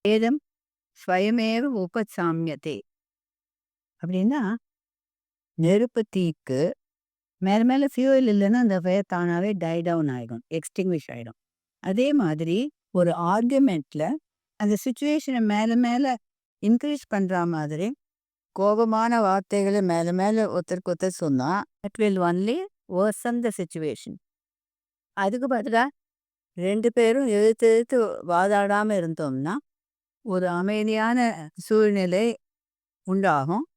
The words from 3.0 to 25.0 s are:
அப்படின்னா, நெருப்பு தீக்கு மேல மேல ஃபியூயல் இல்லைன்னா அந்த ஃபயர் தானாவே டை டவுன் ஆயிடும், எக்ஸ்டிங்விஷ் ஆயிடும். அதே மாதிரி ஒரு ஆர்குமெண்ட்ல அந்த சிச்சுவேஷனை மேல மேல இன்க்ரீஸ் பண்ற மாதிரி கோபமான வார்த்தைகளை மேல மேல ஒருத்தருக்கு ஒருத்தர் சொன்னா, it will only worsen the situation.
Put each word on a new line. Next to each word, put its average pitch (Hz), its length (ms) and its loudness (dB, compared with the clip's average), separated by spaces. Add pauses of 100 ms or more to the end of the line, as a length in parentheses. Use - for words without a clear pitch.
அப்படின்னா, 190 400 0 (1160)
நெருப்பு 208 520 2
தீக்கு 165 500 -4 (840)
மேல 196 220 2
மேல 262 220 2
ஃபியூயல் 262 420 2
இல்லைன்னா 208 320 2
அந்த 208 220 2
ஃபயர் 185 260 0
தானாவே 175 500 -2
டை 165 240 -4
டவுன் 165 280 0
ஆயிடும், 120 420 -8
எக்ஸ்டிங்விஷ் 165 580 -4
ஆயிடும். 120 280 -14 (460)
அதே 220 300 0
மாதிரி 165 440 0 (380)
ஒரு 175 160 2 (140)
ஆர்குமெண்ட்ல 214 800 0 (560)
அந்த 208 160 0
சிச்சுவேஷனை 269 720 -2
மேல 214 300 0
மேல 240 300 2 (580)
இன்க்ரீஸ் 240 460 0
பண்ற 190 260 -2 (100)
மாதிரி 156 420 -4 (680)
கோபமான 220 560 2 (100)
வார்த்தைகளை 196 600 0
மேல 170 300 0
மேல 196 260 0 (100)
ஒருத்தருக்கு 180 440 -4
ஒருத்தர் 180 280 -4
சொன்னா, 139 320 0 (260)
it - 180 -12
will 208 240 0
only 185 380 0 (320)
worsen 208 520 -2
the 233 100 -2
situation. 156 640 -8 (1040)